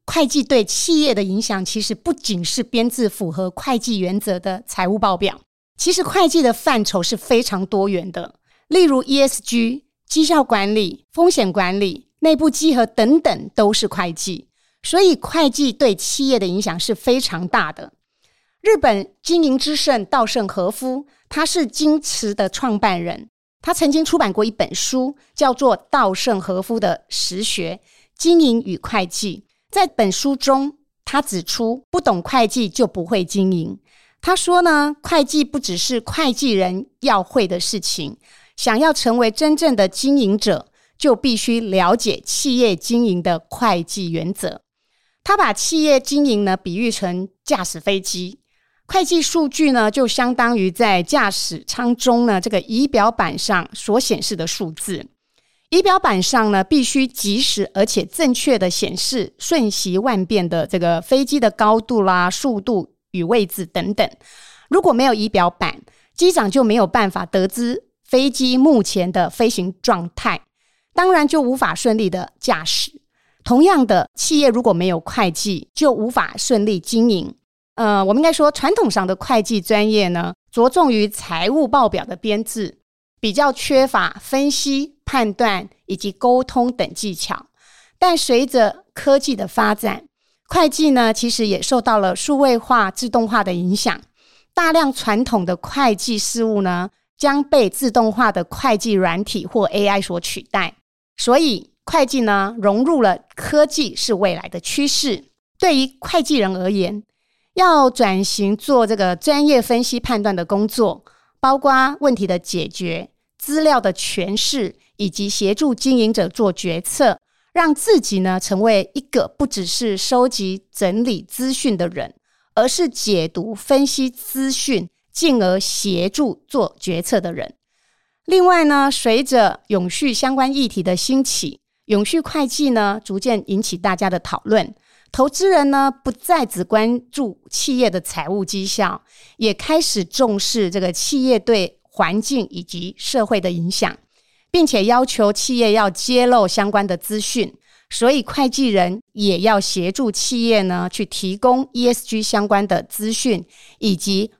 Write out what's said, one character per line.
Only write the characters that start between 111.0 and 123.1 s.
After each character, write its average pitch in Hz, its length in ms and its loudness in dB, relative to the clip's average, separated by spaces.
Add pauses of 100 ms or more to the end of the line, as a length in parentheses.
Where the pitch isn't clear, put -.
包 269 180 2
括 269 420 2
问 285 140 2
题 202 120 -2
的 180 140 -2
解 - 280 -6
决、 175 420 -8 (280)
资 294 240 -4
料 294 180 4
的 196 140 0
诠 196 420 -6
释， 220 400 -2 (220)
以 202 120 -2
及 202 200 -6
协 202 240 0
助 262 220 0
经 262 220 2
营 220 140 4
者 208 160 0
做 196 240 0
决 175 300 -6
策， 226 380 0 (340)
让 330 220 2
自 403 240 4
己 196 220 -2
呢， 185 180 0
成 190 220 -2
为 214 340 2
一 285 40 -4
个 - 280 -2 (100)
不 285 80 -2
只 202 200 -6
是 208 300 -2
收 247 320 2
集 196 460 -6
整 202 300 0
理 233 180 -2
资 262 320 -6
讯 240 240 -2
的 175 120 -2
人， - 260 -12 (400)
而 220 120 4
是 320 220 0
解 190 380 -2